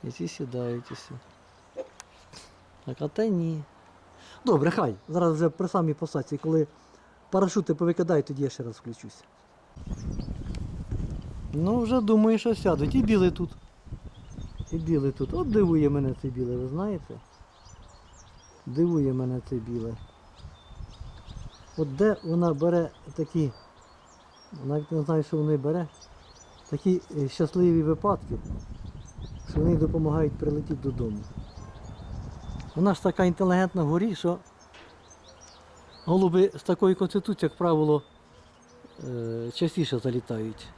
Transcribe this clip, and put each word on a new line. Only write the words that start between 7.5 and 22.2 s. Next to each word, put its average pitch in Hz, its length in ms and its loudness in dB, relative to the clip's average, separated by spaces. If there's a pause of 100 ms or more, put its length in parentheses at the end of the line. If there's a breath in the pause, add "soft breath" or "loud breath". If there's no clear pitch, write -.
повикидають, 170 520 2
тоді 139 180 -4
я 135 60 0
ще - 140 -10
раз 117 120 -8
включуся. - 480 -16 (2250)
Ну, 185 260 2
вже 240 220 2
думаю, 220 360 4
що 226 180 0
сядуть. 147 400 0
І 262 80 4
білий 196 280 6
тут. 170 180 -4 (1200)
І 165 60 -4
білий 156 340 2
тут. - 220 -4
От 330 180 -2
дивує 165 380 6
мене 139 320 0
це 139 60 -6
біле, 123 300 -4
ви 127 100 -4
знаєте? 160 520 -6 (1500)
Дивує 147 480 2
мене 127 360 -2
це 131 60 -4
біле. 117 380 -6 (1800)
От 143 180 -2
де 202 280 4